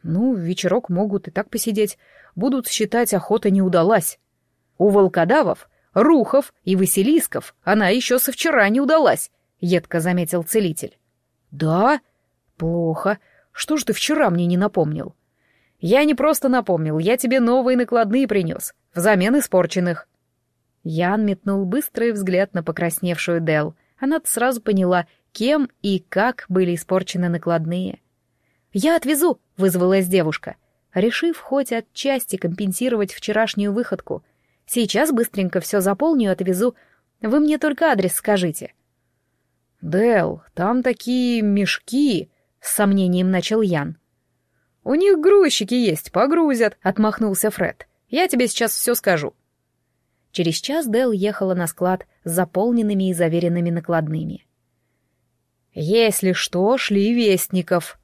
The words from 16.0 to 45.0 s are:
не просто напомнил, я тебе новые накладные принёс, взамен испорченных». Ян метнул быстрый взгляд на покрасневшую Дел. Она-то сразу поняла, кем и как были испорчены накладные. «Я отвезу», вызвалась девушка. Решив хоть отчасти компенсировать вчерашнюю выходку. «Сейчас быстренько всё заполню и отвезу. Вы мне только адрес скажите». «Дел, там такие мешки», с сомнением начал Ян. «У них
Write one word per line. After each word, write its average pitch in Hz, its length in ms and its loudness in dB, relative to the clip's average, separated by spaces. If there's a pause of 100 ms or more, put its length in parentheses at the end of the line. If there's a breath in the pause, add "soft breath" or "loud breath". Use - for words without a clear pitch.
не 302 120 2
просто 277 340 2
напомнил, 165 480 0
я 196 200 0
тебе 262 220 0
новые 247 380 2
накладные 240 500 2
принёс, 185 460 -4 (220)
взамен 202 420 2
испорченных». 180 680 0 (760)
Ян 175 420 -2
метнул 196 400 -2
быстрый 233 460 -2
взгляд 190 440 -2
на 170 80 -4
покрасневшую 170 760 -2
Дел. 156 360 -2 (240)
Она-то 285 320 -2
сразу 240 300 0
поняла, 180 440 0 (260 soft breath)
кем 277 380 0 (140)
и 196 160 0
как 220 500 -2
были 180 240 0
испорчены 180 560 -2
накладные. 170 680 -4 (760)
«Я 302 220 2
отвезу», 311 440 0 (220)
вызвалась 185 460 2
девушка. 175 500 -2 (360)
Решив 233 440 0
хоть 277 340 -2
отчасти 247 640 -4
компенсировать 196 800 -2
вчерашнюю 214 580 -2
выходку. 196 540 -6 (400)
«Сейчас 240 480 0
быстренько 190 480 -2
всё 202 180 -2
заполню 208 500 0
и 185 40 2
отвезу. 190 420 -2 (460 soft breath)
Вы 233 180 0
мне 302 180 2
только 302 280 0
адрес 196 300 2
скажите». 180 580 -2 (1080)
«Дел, 180 600 0 (120)
там 226 300 -2
такие 247 580 -2
мешки», 208 880 0 (300)
с - 140 -8
сомнением 190 580 2
начал 196 300 0
Ян. 160 360 -2 (840)
«У 262 120 0
них 370 240 2